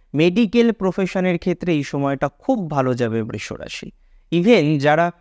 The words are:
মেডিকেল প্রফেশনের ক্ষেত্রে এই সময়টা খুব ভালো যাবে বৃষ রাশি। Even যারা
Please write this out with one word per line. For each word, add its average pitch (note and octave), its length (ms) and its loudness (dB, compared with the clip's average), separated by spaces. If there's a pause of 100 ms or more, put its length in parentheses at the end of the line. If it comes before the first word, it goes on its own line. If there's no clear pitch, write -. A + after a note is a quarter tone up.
(140)
মেডিকেল G#3 580 2
প্রফেশনের F#3 680 -2
ক্ষেত্রে F3 340 -2
এই D3+ 100 0
সময়টা C#3 460 -2
খুব G3+ 420 -4
ভালো C3 240 0
যাবে A2+ 280 -2
বৃষ G#2+ 300 -8
রাশি। - 380 -14 (420)
Even E3+ 460 4
যারা D#3 420 2